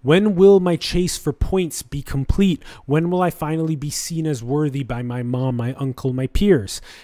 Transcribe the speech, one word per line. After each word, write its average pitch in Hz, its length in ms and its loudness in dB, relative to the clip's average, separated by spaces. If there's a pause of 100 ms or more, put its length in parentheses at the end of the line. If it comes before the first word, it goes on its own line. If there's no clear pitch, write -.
When 185 340 4
will 196 260 8
my 175 160 2
chase - 400 -2
for - 160 -4
points - 480 -2
be 143 200 -10
complete? 165 640 0 (220)
When 160 240 0
will 180 120 0
I 175 80 2
finally 160 460 -4
be 143 140 -8
seen 160 360 -6
as 139 160 -4
worthy 139 400 -2
by 120 220 -6
my 123 200 -6
mom, 123 340 -2
my 120 160 -4
uncle, 131 400 -4
my 131 120 -2
peers? 147 540 2 (240)